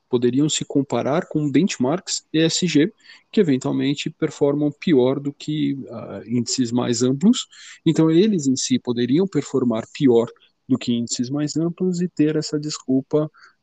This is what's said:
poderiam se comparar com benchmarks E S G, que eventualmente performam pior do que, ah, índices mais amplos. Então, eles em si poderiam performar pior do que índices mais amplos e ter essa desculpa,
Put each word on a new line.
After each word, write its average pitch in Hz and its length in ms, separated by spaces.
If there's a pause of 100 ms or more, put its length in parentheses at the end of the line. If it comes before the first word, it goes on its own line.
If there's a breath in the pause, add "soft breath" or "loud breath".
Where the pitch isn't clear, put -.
poderiam 123 380
se - 160
comparar 131 640
com 151 220
benchmarks 143 840
E 156 80
S 165 280
G, 156 260 (380 soft breath)
que - 80
eventualmente 139 720
performam 147 600
pior 135 480
do 143 140
que, 147 420 (140)
ah, 101 380
índices 117 440
mais 120 300
amplos. 139 460 (360 loud breath)
Então, 160 280
eles 180 340
em 131 100
si 127 220
poderiam 123 500
performar 123 640
pior 120 360 (420 soft breath)
do 131 80
que - 160
índices 120 380
mais 147 260
amplos 170 420
e 180 80
ter 156 280
essa 151 240
desculpa, 151 680 (340 soft breath)